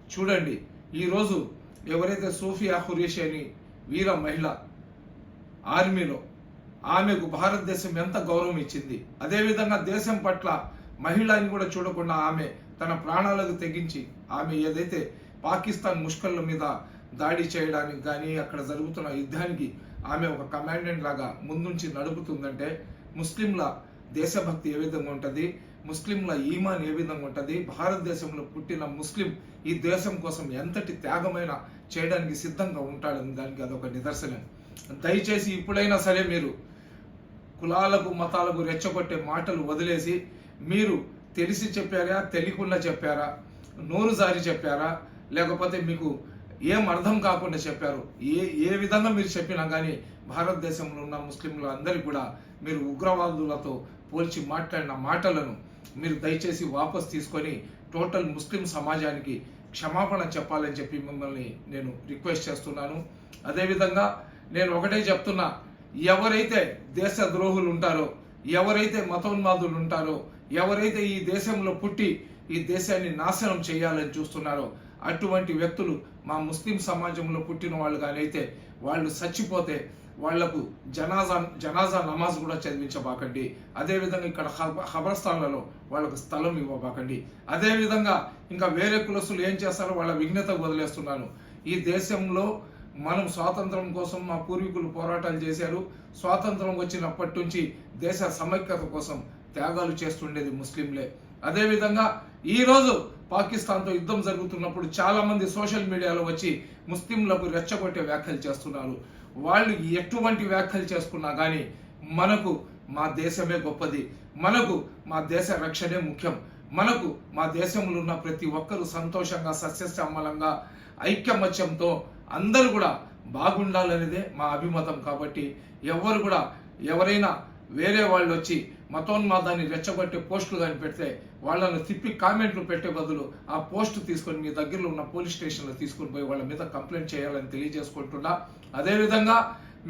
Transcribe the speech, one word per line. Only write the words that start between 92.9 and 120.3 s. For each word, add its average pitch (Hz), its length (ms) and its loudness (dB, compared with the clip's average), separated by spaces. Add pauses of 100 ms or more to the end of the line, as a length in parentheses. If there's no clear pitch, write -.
మనం 170 320 0
స్వాతంత్రం 185 640 0
కోసం 180 340 -4
మా 170 100 -2
పూర్వీకులు 175 520 -2
పోరాటాలు 165 560 -2
చేశారు. 160 360 -2 (400)
స్వాతంత్రం 196 580 2
వచ్చినప్పటి 170 600 -2
నుంచి 170 240 0 (420)
దేశ 180 180 0 (180)
సమైక్యత 170 440 -2 (100)
కోసం 147 240 -6 (360)
త్యాగాలు 165 480 0
చేస్తుండేది 147 480 -4
ముస్లింలే. 135 560 -4 (380)
అదేవిధంగా 208 640 4 (400)
ఈరోజు 254 480 8 (380)
పాకిస్తాన్తో 196 600 2
యుద్ధం 175 360 0
జరుగుతున్నప్పుడు 180 580 -4 (140)
చాలామంది 208 460 6 (100)
సోషల్ 208 360 0
మీడియాలో 175 380 2
వచ్చి 160 200 0 (380)
ముస్లింలకు 190 580 2 (100)
రెచ్చగొట్టే 180 440 -2
వ్యాఖ్యలు 147 460 -2
చేస్తున్నారు. 135 500 -4 (400)
వాళ్ళు 202 360 6 (280)
ఎటువంటి 220 520 2
వ్యాఖ్యలు 190 420 2
చేసుకున్నా 160 360 -2 (120)
కానీ 160 200 2 (580)
మనకు 190 320 6 (440)
మా 151 80 2 (180)
దేశమే 170 440 2
గొప్పది, 143 360 -2 (340)
మనకు 196 380 4 (320)
మా 160 140 -2 (140)
దేశ 185 160 2 (140)
రక్షణే 170 440 -2
ముఖ్యం, 147 260 -4 (440)
మనకు 208 300 4 (280)
మా 160 80 2 (160)
దేశంలో 185 400 0
ఉన్న 165 140 0 (100)
ప్రతి 160 220 -4 (120)
ఒక్కరూ 175 260 -4 (120)
సంతోషంగా, 165 560 -2 (100)
సస్యశ్యామలంగా, 156 880 -2 (600)